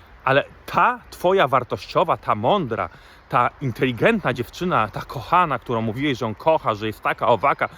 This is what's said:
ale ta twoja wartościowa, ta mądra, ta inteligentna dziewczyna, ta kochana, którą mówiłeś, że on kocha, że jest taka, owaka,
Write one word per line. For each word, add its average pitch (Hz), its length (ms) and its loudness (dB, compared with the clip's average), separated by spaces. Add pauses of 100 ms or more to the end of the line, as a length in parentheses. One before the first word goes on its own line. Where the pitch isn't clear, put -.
(240)
ale 135 200 2 (220)
ta 175 340 0 (100)
twoja 180 380 2
wartościowa, 131 680 0
ta 120 180 -2
mądra, 113 540 0 (400)
ta 123 200 2 (120)
inteligentna 139 720 0
dziewczyna, 123 540 -2
ta - 140 -10
kochana, 151 580 0
którą 117 220 -4
mówiłeś, 120 360 -2
że 120 80 -4
on 110 100 -4
kocha, 151 400 0
że 104 120 -4
jest 107 140 -8
taka, 147 260 -2
owaka, 120 500 2